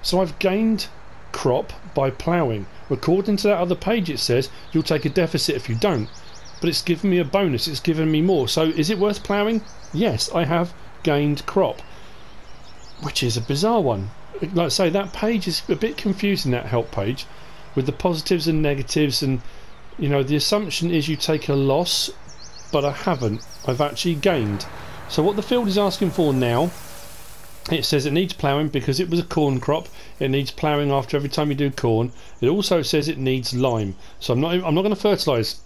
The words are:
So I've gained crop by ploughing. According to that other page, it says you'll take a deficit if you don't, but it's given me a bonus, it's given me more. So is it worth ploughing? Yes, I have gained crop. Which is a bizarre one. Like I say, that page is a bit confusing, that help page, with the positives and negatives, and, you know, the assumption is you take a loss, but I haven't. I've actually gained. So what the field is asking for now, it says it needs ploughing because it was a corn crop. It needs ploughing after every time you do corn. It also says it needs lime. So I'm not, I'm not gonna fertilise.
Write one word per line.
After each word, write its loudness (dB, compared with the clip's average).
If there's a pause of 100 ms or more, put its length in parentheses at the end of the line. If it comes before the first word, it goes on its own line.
So 2
I've -2
gained 2 (440)
crop 0 (220)
by 2
ploughing. 0 (240)
According 2
to 2
that 4
other 2
page, 0
it 6
says 2 (220)
you'll 4
take 2
a 2
deficit 2
if -6
you 0
don't, 2 (520)
but 2
it's 0
given 0
me 4
a 4
bonus, 2
it's -4
given 2
me 4
more. 4
So 2
is 2
it 0
worth 0
ploughing? 0 (320)
Yes, 0
I 2
have 0 (280)
gained 2
crop. 0 (1200)
Which -4
is 0
a -2
bizarre 2
one. 0 (300)
Like 0
I 0
say, 2
that 0
page 0
is -2
a 2
bit -2
confusing, 0
that -2
help 0
page, -4 (480)
with 0
the -2
positives 0
and 2
negatives, 0
and, 0 (580)
you 0
know, 2
the 0
assumption 0
is 2
you 0
take -2
a 2
loss, 2 (600)
but 2
I 0
haven't. 0 (200)
I've 0
actually 0
gained. 0 (420)
So 0
what 2
the -2
field 2
is 2
asking 2
for 2
now, 2 (1000)
it 0
says 2
it 0
needs 2
ploughing 0
because 0
it 0
was 2
a 0
corn 2
crop. 0 (320)
It 0
needs 0
ploughing 2
after 2
every 0
time 0
you 2
do 2
corn. 2 (300)
It 4
also 2
says 0
it -2
needs 0
lime. 2 (240)
So -2
I'm 4
not, 2 (100)
I'm 2
not 4
gonna 2
fertilise. 2